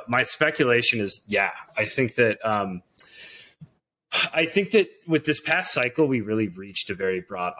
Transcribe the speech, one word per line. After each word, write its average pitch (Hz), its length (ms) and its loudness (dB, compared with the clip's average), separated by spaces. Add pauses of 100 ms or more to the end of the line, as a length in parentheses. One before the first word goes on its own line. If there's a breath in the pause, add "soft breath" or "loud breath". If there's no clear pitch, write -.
my 123 160 2
speculation 123 760 2
is, 98 260 -4
yeah, 98 240 0 (260)
I 110 60 2
think 120 320 -2
that, 113 220 4 (100)
um, 95 340 -2 (1500 loud breath)
I 165 140 0
think 196 240 0
that 202 180 4 (180)
with 156 180 2
this 147 140 0
past 175 320 0
cycle, 127 360 2
we 127 140 2
really 107 260 0
reached 95 420 -8
a 98 60 -4
very 92 260 -2
broad 90 380 -6